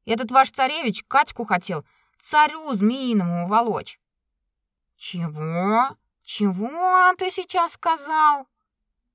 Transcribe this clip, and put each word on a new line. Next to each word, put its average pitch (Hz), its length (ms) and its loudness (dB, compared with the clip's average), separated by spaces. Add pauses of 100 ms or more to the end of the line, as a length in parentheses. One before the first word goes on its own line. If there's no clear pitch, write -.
"Этот 220 260 -4
ваш 262 200 6
царевич 294 580 -2
Катьку 277 340 0
хотел 180 420 -4 (320)
царю 302 560 0
змеиному 208 680 0
уволочь". 214 560 -2 (960)
"Чего? 175 1000 -2 (260)
Чего 330 920 2
ты 370 140 -4
сейчас 359 420 -2
сказал?" 302 720 0 (680)